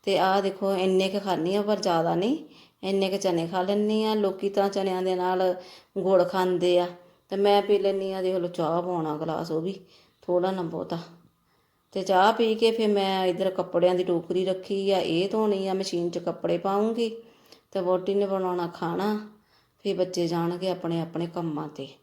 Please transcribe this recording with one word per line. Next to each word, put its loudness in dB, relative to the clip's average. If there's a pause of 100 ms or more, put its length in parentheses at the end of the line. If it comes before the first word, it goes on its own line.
ਤੇ 0
ਆਹ 4
ਦੇਖੋ -2
ਇੰਨੇ 2
ਕੁ -2
ਖਾਂਦੀ 0
ਆ, 2
ਪਰ 0
ਜ਼ਿਆਦਾ 2
ਨਹੀਂ, 0 (380)
ਇੰਨੇ 0
ਕੁ -2
ਚਨੇ 0
ਖਾ -2
ਲੈਂਦੀ 0
ਆ। 0
ਲੋਕੀ -2
ਤਾਂ 0
ਚਨਿਆਂ -2
ਦੇ 0
ਨਾਲ 0 (420)
ਗੁੜ 4
ਖਾਂਦੇ 2
ਆ, 2 (440)
ਤੇ -4
ਮੈਂ 4
ਪੀ 2
ਲੈਂਦੀ 0
ਆ, -4
ਦੇਖ 0
ਲਓ, -2
ਚਾਹ 0
ਪਾਉਣਾ -4
ਗਲਾਸ, -4
ਉਹ 0
ਵੀ -6 (420)
ਥੋੜ੍ਹਾ 0
ਨਾ -4
ਬਹੁਤਾ। -6 (920)
ਤੇ -4
ਚਾਹ 6
ਪੀ 2
ਕੇ 4
ਫਿਰ 0
ਮੈਂ 2
ਇੱਧਰ 0
ਕੱਪੜਿਆਂ 2
ਦੀ 0
ਟੋਕਰੀ 0
ਰੱਖੀ -2
ਆ, 4
ਇਹ 0
ਧੋਣੀ 0
ਆ, 0
ਮਸ਼ੀਨ -2
'ਚ -6
ਕੱਪੜੇ -2
ਪਾਊਂਗੀ, 0 (540)
ਤੇ -2
ਵਹੁਟੀ 0
ਨੇ 2
ਬਣਾਉਣਾ -2
ਖਾਣਾ, -4 (540)
ਫਿਰ -2
ਬੱਚੇ -2
ਜਾਣਗੇ -2
ਆਪਣੇ -2
ਆਪਣੇ -4
ਕੰਮਾਂ -6
'ਤੇ। -12 (140)